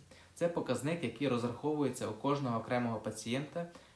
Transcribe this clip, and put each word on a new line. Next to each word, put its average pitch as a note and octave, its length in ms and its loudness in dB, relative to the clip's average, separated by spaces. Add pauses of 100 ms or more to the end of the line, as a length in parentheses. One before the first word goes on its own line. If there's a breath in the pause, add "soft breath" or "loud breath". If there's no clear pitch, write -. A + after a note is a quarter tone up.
(340 loud breath)
це E3+ 140 2
показник, D#3 560 0
який C3+ 240 0
розраховується B2 800 0
у A2 60 -4
кожного C#3 440 2
окремого A#2+ 400 0
пацієнта, C#3+ 720 -4 (260 loud breath)